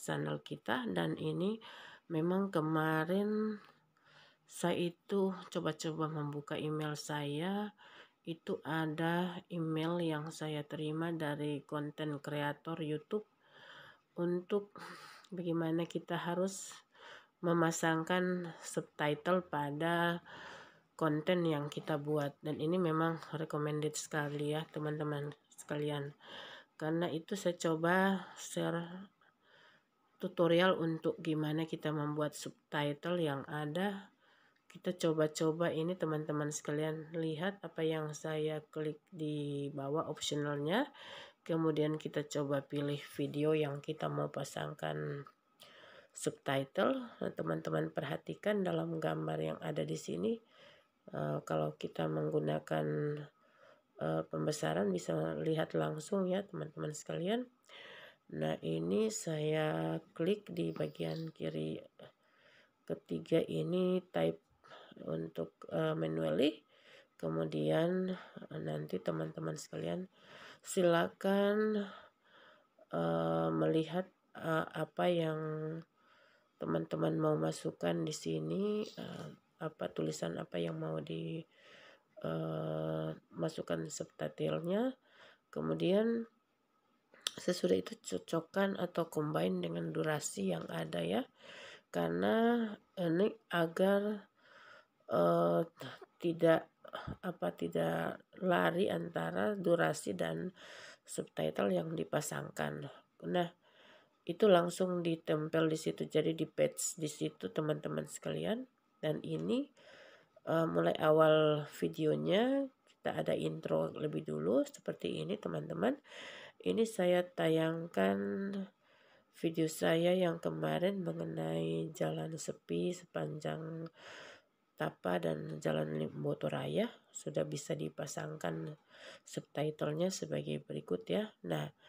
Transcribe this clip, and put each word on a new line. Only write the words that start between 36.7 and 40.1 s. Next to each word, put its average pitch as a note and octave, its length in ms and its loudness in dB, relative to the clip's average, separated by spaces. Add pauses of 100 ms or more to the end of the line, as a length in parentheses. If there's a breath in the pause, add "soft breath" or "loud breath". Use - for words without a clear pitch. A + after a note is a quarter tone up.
lihat E3 480 -2
apa E3 160 -8
yang D#3 320 0
saya D#3 480 -2
klik D3+ 480 -6
di D3 640 -4
bawah C#3+ 400 0